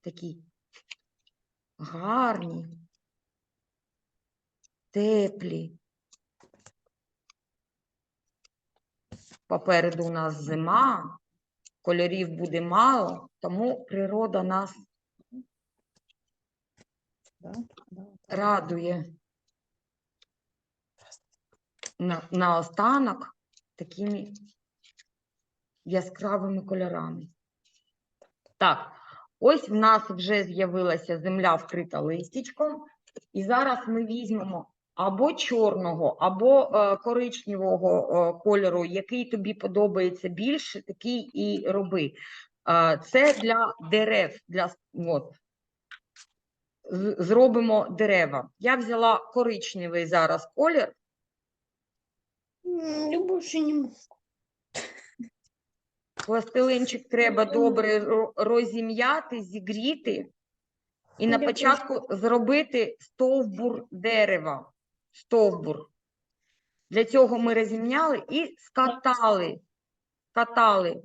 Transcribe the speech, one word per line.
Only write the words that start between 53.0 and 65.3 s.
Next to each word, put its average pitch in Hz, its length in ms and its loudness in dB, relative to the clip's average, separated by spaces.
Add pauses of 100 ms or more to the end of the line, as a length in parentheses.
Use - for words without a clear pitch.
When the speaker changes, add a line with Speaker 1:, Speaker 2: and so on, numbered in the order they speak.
Speaker 3:
я 339 80 -2
більше 359 400 -4
не 302 140 0
можу. 277 200 -4 (2250)
Speaker 1:
Пластилинчик 247 960 -2
треба 226 360 2
Speaker 3:
Мгм. 208 100 -6
Speaker 1:
добре 214 460 4
ро-, 220 360 0
розім'яти, 233 1080 0
зігріти. 214 840 -6 (920)
І 208 80 0
на 233 100 4
Speaker 3:
Я 277 100 0
Speaker 1:
початку - 680 0
зробити 233 840 0
стовбур 240 880 -2
дерева. 185 800 0 (420)
Стовбур. 175 760 0 (1040)